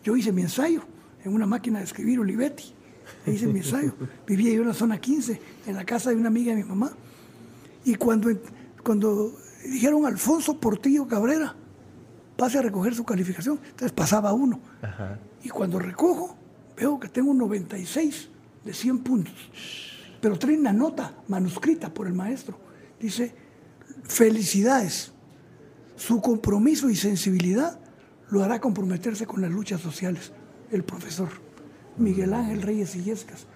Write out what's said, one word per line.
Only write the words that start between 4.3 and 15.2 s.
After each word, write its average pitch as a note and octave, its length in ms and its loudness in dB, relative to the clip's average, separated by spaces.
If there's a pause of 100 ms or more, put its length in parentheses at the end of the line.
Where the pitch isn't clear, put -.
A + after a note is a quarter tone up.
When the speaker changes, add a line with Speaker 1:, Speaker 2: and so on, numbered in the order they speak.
Speaker 1:
yo A3 100 2
en A#3+ 60 2
la G#3+ 40 -2
zona A3 260 0
quince, A#3+ 400 -2 (280)
en G3 80 -6
la F#3 100 -8
casa A#3+ 240 -2
de A#3 60 4
una A3+ 140 2
amiga A#3 260 2
de G3+ 80 0
mi - 40 -6
mamá. G3+ 240 -2 (960)
Y A#3 100 4
cuando, A3+ 340 2 (540)
cuando G#3+ 500 2 (300)
dijeron, D4 420 2
"Alfonso C#4+ 540 0
Portillo C4 480 2
Cabrera, B3 480 0 (840)
pase B3 200 2
a C4+ 40 4
recoger G#3 340 0
su A#3 100 -4
calificación", F#3 580 -2
entonces - 300 -6
pasaba G3+ 400 2
uno. B3 260 2 (220)
Speaker 2:
Ajá. G2+ 380 -8 (240)